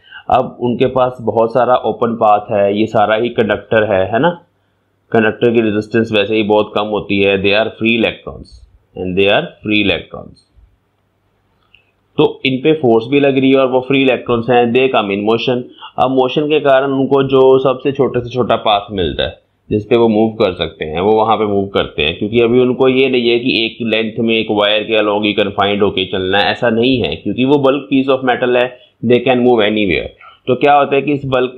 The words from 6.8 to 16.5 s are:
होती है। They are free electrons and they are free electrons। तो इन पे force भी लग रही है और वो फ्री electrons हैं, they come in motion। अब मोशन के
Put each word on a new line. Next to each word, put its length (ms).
होती 320
है। 180
They 160
are 160
free 300
electrons 480
and 200
they 140
are 120
free 400
electrons। 540
तो 280
इन 120
पे 160
force 340
भी 120
लग 180
रही 140
है 60
और 100
वो 120
फ्री 220
electrons 480
हैं, 240
they 220
come 160
in 180
motion। 340
अब 120
मोशन 380
के 100